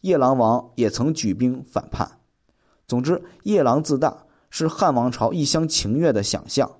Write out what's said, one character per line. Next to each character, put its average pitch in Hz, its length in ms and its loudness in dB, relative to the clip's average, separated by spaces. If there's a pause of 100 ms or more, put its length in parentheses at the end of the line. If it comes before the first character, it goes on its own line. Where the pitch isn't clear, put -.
夜 185 140 2
郎 131 220 4
王 117 380 2
也 117 120 2
曾 135 240 -2
举 107 220 -2
兵 127 300 -2
反 - 260 -6
叛。 - 300 -8 (640)
总 123 160 -2
之， 160 200 0 (220)
夜 208 180 2
郎 131 200 4
自 147 160 -2
大 - 280 -4 (240)
是 160 180 -4
汉 156 260 0
王 123 160 2
朝 110 220 -2
一 165 100 -2
厢 160 240 0
情 120 300 -2
愿 151 180 2
的 104 80 0
想 - 240 -6
象 - 340 -2